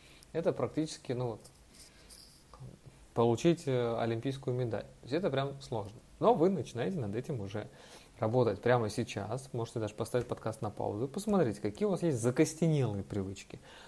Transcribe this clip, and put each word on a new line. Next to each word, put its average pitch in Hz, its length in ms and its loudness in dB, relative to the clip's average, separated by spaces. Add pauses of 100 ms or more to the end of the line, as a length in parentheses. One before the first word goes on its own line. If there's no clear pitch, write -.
(320)
это 165 220 0
практически, - 580 -4
ну 123 160 -2
вот, 107 140 -8 (1700)
получить, 120 540 4
э, 120 320 2
олимпийскую 120 560 -2
медаль. 110 300 -2 (160)
То - 20 -20
есть 117 100 -4
это 175 160 0
прям 139 320 -2
сложно. 101 380 -6 (200)
Но 202 140 6
вы 180 160 4
начинаете 165 480 -2
над 107 180 -4
этим 123 260 -4
уже 104 260 -6 (520)
работать 113 420 4
прямо 120 280 4
сейчас. 110 640 -4
Можете 117 260 -4
даже 107 140 -2
поставить 117 340 -2
подкаст - 340 -6
на 110 80 -4
паузу 104 360 -2
и - 20 -6
посмотреть, 185 520 2
какие 107 260 -2
у 208 60 2
вас 165 120 0
есть 147 160 2
закостенелые 131 840 2
привычки. 98 560 -6 (280)